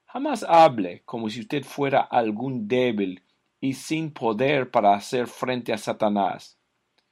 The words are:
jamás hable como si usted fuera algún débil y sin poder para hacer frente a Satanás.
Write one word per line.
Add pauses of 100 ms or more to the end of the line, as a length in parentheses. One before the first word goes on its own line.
jamás
hable
como
si
usted
fuera
algún
débil (380)
y
sin
poder
para
hacer
frente
a
Satanás. (560)